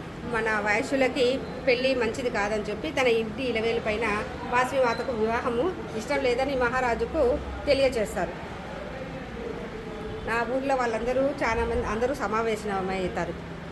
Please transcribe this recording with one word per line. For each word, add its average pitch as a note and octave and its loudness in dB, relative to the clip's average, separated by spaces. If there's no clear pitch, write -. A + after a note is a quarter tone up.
మన A3 0
వైశ్యులకి B3+ 2
పెళ్ళి B3+ 4
మంచిది A#3+ 0
కాదని G#3 0
చెప్పి G#3+ -4
తన C4+ 2
ఇంటి A3+ 2
ఇలవేలు A3+ 0
పైన A3 0
వాసవి B3+ 4
మాతకు A#3 0
వివాహము A#3+ 0
ఇష్టం C#4 0
లేదని C4 2
మహారాజుకు B3 2
తెలియచేస్తారు. B3 2
నా A#3 0
ఊర్లో C4+ 2
వాళ్ళందరూ A#3+ 0
చాలా A#3+ 2
మంది A#3 0
అందరూ A#3 0
సమావేశమవుతారు. G3 -2